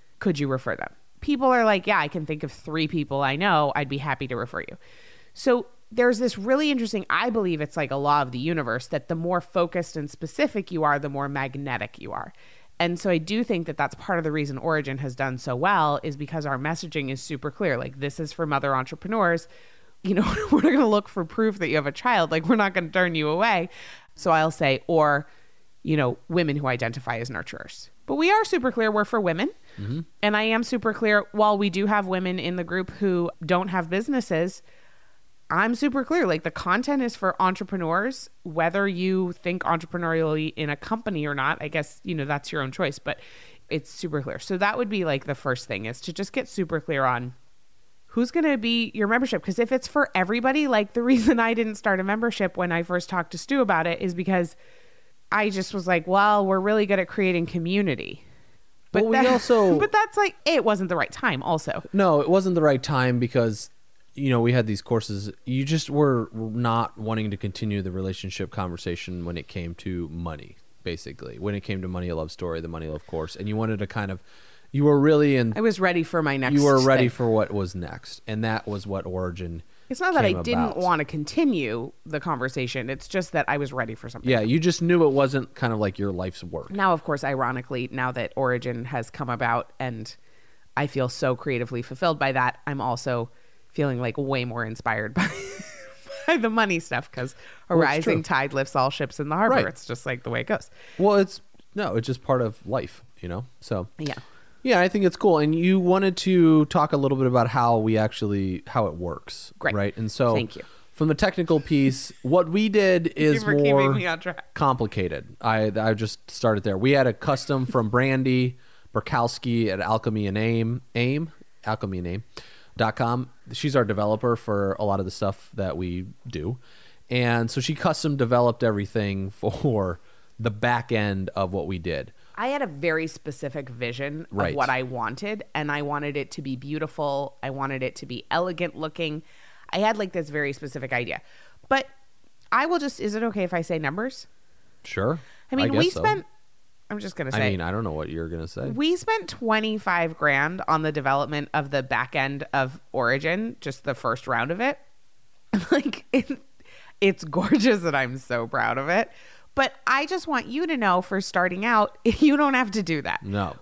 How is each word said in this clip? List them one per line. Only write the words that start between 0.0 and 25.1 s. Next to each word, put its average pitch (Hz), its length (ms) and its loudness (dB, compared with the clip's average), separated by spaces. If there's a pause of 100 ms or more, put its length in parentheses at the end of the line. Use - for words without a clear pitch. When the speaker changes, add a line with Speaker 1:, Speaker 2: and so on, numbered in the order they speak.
Speaker 1:
Could 160 200 0
you 143 100 0
refer 127 280 -2
them?" - 160 -8 (280)
People 269 280 2
are 240 160 4
like, 196 220 2
"Yeah, 202 120 2
I 151 100 0
can 156 180 -6
think 156 160 -6
of 143 100 -8
three 156 340 -4
people 139 360 -2
I 139 140 0
know. 160 380 2
I'd 143 140 -2
be 139 100 -4
happy 139 300 -4
to 123 80 -6
refer 107 240 -6
you." - 160 -12 (560)
So 247 340 0 (260)
there's 240 280 4
this 240 180 0
really 269 320 2
interesting, 220 400 -2
I 214 200 0
believe 185 300 0
it's 147 160 -6
like 143 140 -2
a 139 60 -2
law 147 260 4
of 127 80 -4
the 123 80 -6
universe, 131 500 -2
that 147 200 -6
the 165 80 -2
more 175 240 0
focused 175 560 -4
and 147 120 -6
specific - 600 -4
you 160 140 -2
are, 143 160 4
the 143 80 -6
more 139 200 -4
magnetic 135 720 -6
you - 140 -12
are. - 200 -10 (460)
And 175 200 0
so 196 120 -2
I 170 80 4
do 202 240 -2
think 170 240 -2
that 151 100 -8
that's 139 200 -2
part 185 220 -2
of 160 60 -2
the 156 80 0
reason 143 240 -2
Origin 147 420 -2
has 131 180 -6
done 131 200 -2
so 123 200 -4
well, 156 480 2
is 143 120 -6
because 151 300 -6
our 139 120 -2
messaging 147 520 -4
is 131 100 -6
super 147 300 -8
clear. 151 260 0
Like, 131 220 -8
this 139 220 -6
is 151 120 -6
for 165 140 -4
mother 139 280 0
entrepreneurs. 170 760 0 (560)
You 190 100 2
know, 202 80 4
<laughs> 415 300 0
we're - 100 6
not 302 100 6
gonna 269 160 6
look 208 200 2
for 175 160 -4
proof 214 340 0
that 165 100 -2
you 127 80 0
have 143 120 2
a 139 40 -4
child. 202 380 2
Like, 160 160 0
we're 226 100 6
not 196 160 2
gonna 170 160 -2
turn 180 280 2
you 151 120 0
away. 185 400 2 (460)
So - 160 0
I'll 160 220 4
say, 135 340 2
or, 151 400 4 (560)